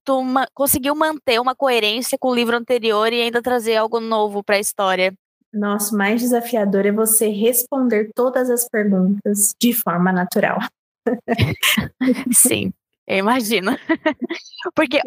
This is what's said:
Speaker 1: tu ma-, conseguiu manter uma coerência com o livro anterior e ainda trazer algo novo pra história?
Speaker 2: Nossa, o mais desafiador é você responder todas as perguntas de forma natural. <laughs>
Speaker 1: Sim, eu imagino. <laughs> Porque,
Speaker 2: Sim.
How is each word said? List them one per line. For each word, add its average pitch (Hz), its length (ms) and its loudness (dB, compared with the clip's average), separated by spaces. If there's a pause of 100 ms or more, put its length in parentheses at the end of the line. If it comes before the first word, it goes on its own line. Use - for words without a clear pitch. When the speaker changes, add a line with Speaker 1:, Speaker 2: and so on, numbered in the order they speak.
Speaker 1:
tu 269 200 0
ma-, 254 300 0
conseguiu 277 420 0
manter 302 440 0
uma 254 160 0
coerência 240 640 0
com 254 100 0
o 247 60 2
livro 240 220 2
anterior 226 560 0
e 240 80 0
ainda 240 200 0
trazer 233 360 0
algo 226 220 0
novo 214 440 -2
pra 202 160 2
história? 190 540 0 (400)
Speaker 2:
Nossa, 208 420 -2
o - 20 0
mais 208 240 2
desafiador 233 640 0
é 208 60 2
você 220 380 2
responder 226 840 0
todas 254 360 0
as 240 180 0
perguntas 202 840 0 (100)
de 240 120 2
forma 180 380 0
natural. 185 480 -2 (460)
<laughs> 240 1300 -2
Speaker 1:
Sim, 208 400 0 (340)
eu 190 100 -2
imagino. 208 540 0
<laughs> - 1040 -6
Porque, 294 220 2
Speaker 2:
Sim. - 80 0